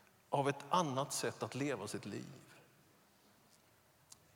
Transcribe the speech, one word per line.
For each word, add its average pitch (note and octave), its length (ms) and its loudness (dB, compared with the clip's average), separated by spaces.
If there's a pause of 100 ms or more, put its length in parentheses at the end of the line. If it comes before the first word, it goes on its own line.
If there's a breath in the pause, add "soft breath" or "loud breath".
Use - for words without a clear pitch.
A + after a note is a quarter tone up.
(300 loud breath)
av C#3 180 4
ett C#3 220 0
annat C#3+ 420 4
sätt - 300 -2
att A2 120 -4
leva B2+ 340 -2
sitt - 180 -6
liv. G2+ 200 -6 (2000)